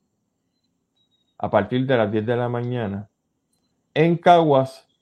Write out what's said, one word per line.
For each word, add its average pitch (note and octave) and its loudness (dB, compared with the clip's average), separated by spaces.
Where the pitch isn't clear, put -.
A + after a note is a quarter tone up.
a F#2+ -10
partir A2+ -2
de C3 0
las G#2+ 0
diez A2 -2
de A#2+ -2
la A#2+ -4
mañana, A#2+ -8
en E3 2
Caguas, D#3 2